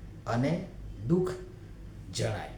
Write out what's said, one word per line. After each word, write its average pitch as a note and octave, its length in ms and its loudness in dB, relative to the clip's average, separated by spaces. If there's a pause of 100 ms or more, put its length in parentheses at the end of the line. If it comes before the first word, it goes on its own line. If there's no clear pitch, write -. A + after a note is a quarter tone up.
(280)
અને C#3+ 400 4 (400)
દુઃખ F3 240 6 (840)
જણાય. A2 420 0